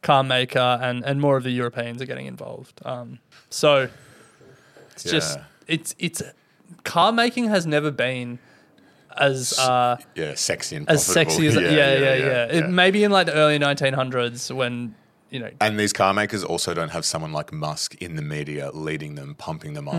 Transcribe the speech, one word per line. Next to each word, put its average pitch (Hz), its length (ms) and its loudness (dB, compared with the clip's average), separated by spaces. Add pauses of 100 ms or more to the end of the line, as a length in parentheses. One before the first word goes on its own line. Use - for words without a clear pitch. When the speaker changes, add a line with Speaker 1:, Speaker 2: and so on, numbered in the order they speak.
Speaker 1:
car 135 220 4
maker, 127 580 2
and, 123 220 -2
and 139 160 -2
more 143 180 4
of 123 60 -2
the 127 80 -4
Europeans 120 500 -4
are 131 40 -8
getting 131 220 -10
involved. 123 580 -14
Um, 123 340 -12 (300)
so 139 400 4 (1000)
it's - 120 -16
just, 160 340 -2
Speaker 2:
Yeah. 139 60 -14 (240)
Speaker 1:
it's, 160 300 -4
it's, 170 240 -4 (640)
car 190 280 2
making 240 380 0
has 190 160 2
never 151 260 0
been 123 480 -4 (800)
as, 135 360 2
Speaker 2:
S-, - 60 0
Speaker 1:
uh, 123 380 2 (180)
Speaker 2:
yeah, 76 200 -6
sexy - 400 -4
and 151 140 -2
Speaker 1:
as 151 160 4
Speaker 2:
profitable. 165 260 2
Speaker 1:
sexy 160 160 2
as, - 80 4
Speaker 2:
<laughs> - 60 4
Yeah, - 0 -
Speaker 1:
yeah, - 100 2
yeah, 143 220 6
Speaker 2:
yeah, 135 220 4
Speaker 1:
yeah. 131 100 0
Speaker 2:
yeah, 127 200 2
Speaker 1:
It, 147 100 -2 (100)
Speaker 2:
yeah. - 20 -2
Speaker 1:
maybe 185 360 4
in, 208 80 4
like, 190 140 4
the 160 80 -2
early 151 240 4
nineteen 143 360 0
hundreds 127 600 -4
when, 120 420 -4 (360)
you 139 80 -10
know. 113 100 -10 (100)
Speaker 2:
And 107 200 2
these 104 140 2
car 95 200 4
makers 104 300 -2
also 85 300 -2
don't 82 160 -4
have 80 160 -6
someone 78 280 -4
like 76 180 -8
Musk 76 440 -6
in 87 200 -10
the 78 60 -6
media 73 500 -8
leading 78 440 -8
them, 71 200 -14
pumping - 380 -12
them 147 160 -10
up, 170 100 -6